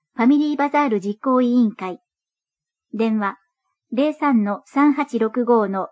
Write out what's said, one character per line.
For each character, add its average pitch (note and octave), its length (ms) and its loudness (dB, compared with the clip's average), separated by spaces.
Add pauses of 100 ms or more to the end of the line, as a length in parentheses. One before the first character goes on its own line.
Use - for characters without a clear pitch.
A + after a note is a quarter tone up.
(160)
フ A#3 60 -2
ァ A#3 40 4
ミ D4 120 4
リ D4 160 -2
ー - 20 -8
バ C#4+ 140 -2
ザ D4 140 0
ー C#4 40 -2
ル A3 120 -2
実 G3+ 200 -8
行 B3+ 200 0
委 A#3+ 120 0
員 A#3+ 180 2
会。 F#3 300 -12 (920)
電 A3 280 -2
話、 G3 160 -4 (560)
零 C#4+ 200 0
三 C#4 300 0
の G3+ 240 -4
三 C#4+ 260 2
八 C#4 280 -4
六 A3+ 240 -2
五 A3 240 2
の F#3+ 240 -6